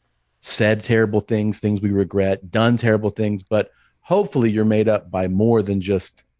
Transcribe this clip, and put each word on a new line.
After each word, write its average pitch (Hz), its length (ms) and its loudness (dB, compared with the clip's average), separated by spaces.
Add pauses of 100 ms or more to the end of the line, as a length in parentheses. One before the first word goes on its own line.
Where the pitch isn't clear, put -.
(420)
said 107 400 0
terrible 113 380 0
things, 107 400 -2
things 104 200 0
we 101 100 -2
regret, 98 600 -2
done 113 260 2
terrible 110 340 0
things, 104 320 -4
but 104 280 -2 (300)
hopefully 156 500 0
you're 107 140 0
made 107 240 2
up 104 220 -2
by 92 180 -2
more 110 340 2
than 98 180 -2
just, 95 440 -6 (160)